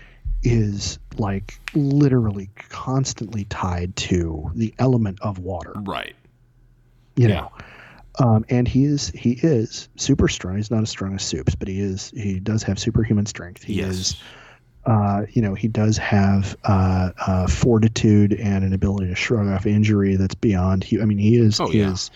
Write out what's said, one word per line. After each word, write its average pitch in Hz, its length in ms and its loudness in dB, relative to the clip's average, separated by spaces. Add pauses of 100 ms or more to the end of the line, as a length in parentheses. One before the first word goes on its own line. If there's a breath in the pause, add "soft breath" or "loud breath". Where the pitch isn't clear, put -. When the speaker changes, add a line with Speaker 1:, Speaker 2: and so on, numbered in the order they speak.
(440 loud breath)
Speaker 1:
is, 104 560 0 (180)
like, 98 420 -4 (140)
literally 127 760 2 (200)
constantly 117 760 -4
tied 90 500 -6
to 80 600 -2
the 110 240 -2
element 117 420 0
of 101 180 -6
water. 90 380 -10
Speaker 2:
Right. 71 380 -8 (1000)
Speaker 1:
You 117 140 6
Speaker 2:
Yeah. 95 60 4
Speaker 1:
know, - 160 -8 (680 loud breath)
um, 113 320 4
and 123 180 2
he 131 180 2
is, 143 240 -2
he - 240 0 (100)
is 123 540 0
super 113 320 2
strong. 92 260 -6
He's 107 160 -4
not 113 100 2
as 110 80 -2
strong 98 260 -6
as 95 80 -8
Supes, - 300 -2
but 104 140 -8
he 95 140 -6
is, 98 340 -6
he 98 240 -4
does 107 240 -4
have 95 160 -4
superhuman 107 460 0
strength. - 380 -12
He 107 120 -8
Speaker 2:
Yes. 95 160 -4
Speaker 1:
is, 92 240 -4 (680 loud breath)
uh, 104 460 0
you 120 100 0
know, 101 120 0
he 110 140 -2
does 107 300 0
have, 98 680 2
uh, 92 460 2 (180)
uh, 92 200 0
fortitude 107 840 4
and 98 300 0
an 95 80 0
ability 98 360 0
to 90 80 -6
shrug 107 320 0
off 95 180 -2
injury 104 500 4
that's 95 200 0
beyond 95 500 2
hu-, 107 160 0
I 113 40 2
mean, 104 120 2
he 107 180 4
is, 107 240 4
Speaker 2:
Oh, 160 80 0
Speaker 1:
he 110 120 2
Speaker 2:
yeah. 98 120 2
Speaker 1:
is - 240 -6